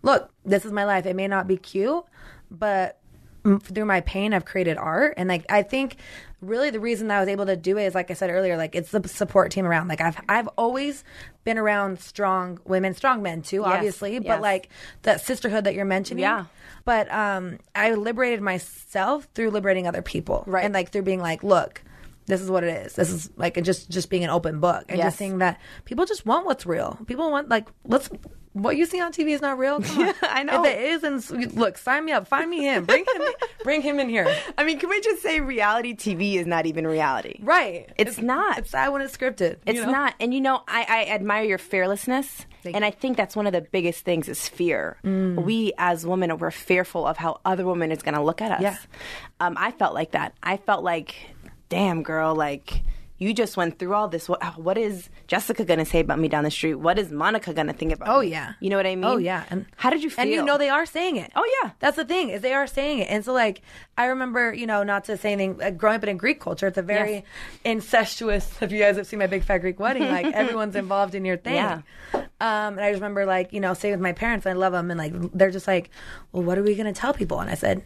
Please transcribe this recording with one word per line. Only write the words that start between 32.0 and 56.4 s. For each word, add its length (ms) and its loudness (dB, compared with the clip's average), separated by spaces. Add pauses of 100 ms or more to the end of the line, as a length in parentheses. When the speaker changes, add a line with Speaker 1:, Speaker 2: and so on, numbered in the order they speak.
Speaker 1:
me 80 -2
up. 120 0
Find 240 0
me 140 -2
him. 220 2
Bring 180 6
him, 180 0 (200)
Speaker 2:
<laughs> 240 -8
Speaker 1:
bring 160 2
him 180 0
in 80 0
here. 260 2 (240)
Speaker 2:
I 60 2
mean, 160 0
can 80 -4
we 140 0
just 200 0
say 200 0
reality 520 0
T 220 -4
V 220 0
is 100 0
not 180 2
even 220 -2
reality? 560 0
Speaker 1:
Right. 540 2
Speaker 2:
It's 240 0
not. 380 0
Speaker 1:
It's 100 -8
sad 240 0
when 80 -2
it's 160 -8
scripted. 480 0
Speaker 2:
It's 120 0
Speaker 1:
you 80 -2
know? 60 0
Speaker 2:
not. 300 0
And, 120 0
you 60 0
know, 300 2
I, 180 0
I 240 2
admire 320 0
your 140 2
fearlessness. 880 -2 (180)
Speaker 1:
Thank 140 -6
Speaker 2:
And 60 0
Speaker 1:
you. 40 2
Speaker 2:
I 40 0
think 260 -2
that's 180 0
one 100 0
of 60 2
the 80 2
biggest 460 -2
things 240 0
is 180 -6
fear. 560 0
Speaker 1:
Mm. 400 0
Speaker 2:
We 340 2
as 300 2
women, 300 0
we're 120 -2
fearful 560 0
of 120 0
how 260 -4
other 220 0
women 260 0
is 120 -4
gonna 200 0
look 180 0
at 120 -2
us. 80 -2
Speaker 1:
Yeah. 160 -2 (640)
Speaker 2:
Um, 180 0
I 120 0
felt 220 0
like 180 -4
that. 300 -2
I 140 0
felt 260 0
like, 320 -4 (540)
"Damn, 360 0
girl, 320 0
like, 480 -2 (340)
you 160 -2
just 220 0
went 240 -2
through 140 -2
all 160 2
this. 180 -6
What, 140 0 (180)
what 180 0
is 300 -2 (200)
Jessica 360 0
gonna 220 4
say 160 4
about 180 2
me 80 2
down 160 2